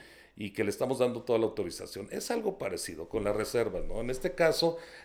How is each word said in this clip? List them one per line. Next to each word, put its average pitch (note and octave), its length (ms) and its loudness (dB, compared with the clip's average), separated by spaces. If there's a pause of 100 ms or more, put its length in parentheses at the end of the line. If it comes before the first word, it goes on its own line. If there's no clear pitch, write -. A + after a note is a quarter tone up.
(340)
y G#2 180 -8
que G#2+ 120 0
le G2+ 60 0
estamos B2 300 2
dando A#2+ 200 2
toda A2+ 180 4
la A2+ 60 4
autorización. G2 680 -4
Es - 200 -4
algo G#3+ 260 -2
parecido E2+ 540 -4
con G#2+ 120 0
las G#2 140 2
reservas, G#2 480 0
¿no? F2+ 160 -2
En A#2 80 -2
este B2+ 240 -2
caso, E3 460 4 (260)